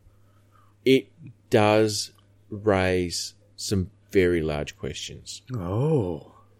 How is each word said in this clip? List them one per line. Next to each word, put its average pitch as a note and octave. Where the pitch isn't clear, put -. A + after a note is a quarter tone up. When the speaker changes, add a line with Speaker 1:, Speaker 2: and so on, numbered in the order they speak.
Speaker 1:
it C3
does G#2+
raise F#2
some F#2+
very F2
large D2
questions. -
Speaker 2:
Oh. G2+